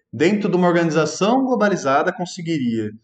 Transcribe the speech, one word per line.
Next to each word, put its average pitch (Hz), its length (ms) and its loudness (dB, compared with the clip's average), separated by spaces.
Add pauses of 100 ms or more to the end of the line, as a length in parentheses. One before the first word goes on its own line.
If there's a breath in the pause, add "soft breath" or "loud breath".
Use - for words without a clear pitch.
(120)
dentro 196 380 2
de 175 60 2
uma 180 120 4
organização 170 760 2
globalizada, 180 680 0
conseguiria 135 800 -4 (140)